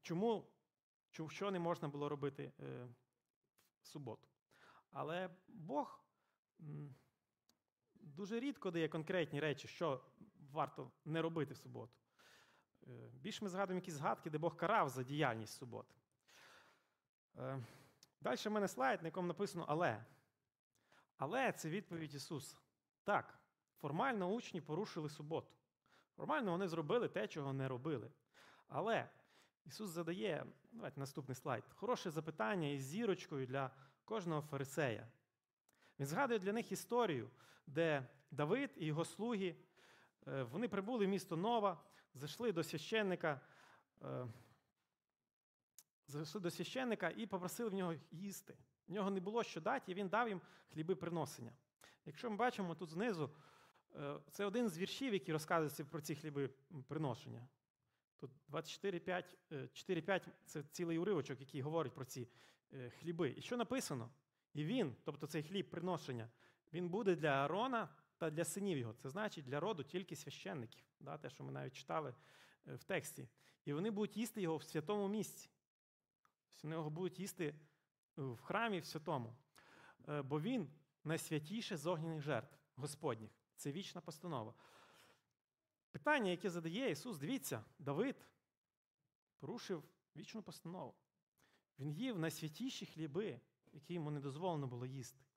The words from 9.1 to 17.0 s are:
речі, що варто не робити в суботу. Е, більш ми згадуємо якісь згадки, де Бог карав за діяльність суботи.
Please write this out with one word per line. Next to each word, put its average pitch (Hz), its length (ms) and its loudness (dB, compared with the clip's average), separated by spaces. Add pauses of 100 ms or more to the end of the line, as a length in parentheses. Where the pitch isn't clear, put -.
речі, 147 280 0
що 143 360 0 (480)
варто 147 380 0 (140)
не 160 180 2
робити 160 320 0
в - 20 -10
суботу. 117 400 -10 (880)
Е, 120 320 -14
більш 151 280 -6
ми 208 60 -2
згадуємо 185 320 0
якісь 180 140 -6
згадки, 165 360 0
де 151 80 0
Бог 156 180 2
карав 175 320 6
за 127 140 -2
діяльність 123 540 0
суботи. 113 380 -10 (1400)